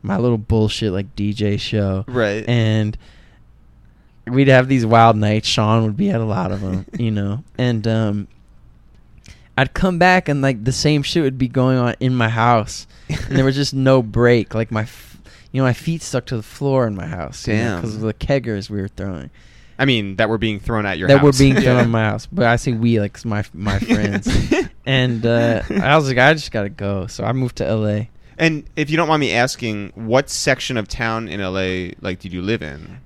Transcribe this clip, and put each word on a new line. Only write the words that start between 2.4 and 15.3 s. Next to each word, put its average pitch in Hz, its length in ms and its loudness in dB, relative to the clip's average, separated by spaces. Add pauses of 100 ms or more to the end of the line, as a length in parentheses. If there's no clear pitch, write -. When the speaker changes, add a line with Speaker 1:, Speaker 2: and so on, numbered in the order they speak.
Speaker 1:
And 110 480 0 (1300)
we'd 131 220 2
have 131 220 6
these 127 180 2
wild 113 300 6
nights. 107 320 0
Sean 110 340 2
would 107 140 -2
be 202 140 0
at 117 100 0
a 113 40 -2
lot 107 280 -2
of 98 100 -6
'em, 95 300 -6
Speaker 2:
<laughs> - 40 -10
Speaker 1:
you 120 140 -2
know. 101 320 -4 (140)
And, 117 320 0
um, 104 400 -2 (1300)
I'd - 180 0
come 180 240 0
back, 180 300 4
and, 143 120 0
like, 131 220 0
the 120 100 0
same 147 300 0
shit 160 220 0
would 131 140 -2
be 127 100 0
going 131 280 2
on 120 220 0
in 127 160 0
my 117 140 2
house, 113 580 0 (220)
and - 280 -4
there 135 80 4
was 135 120 2
just 139 180 -2
no 131 260 4
break. 117 540 2
Like, 110 160 -2
my 110 140 -2 (680)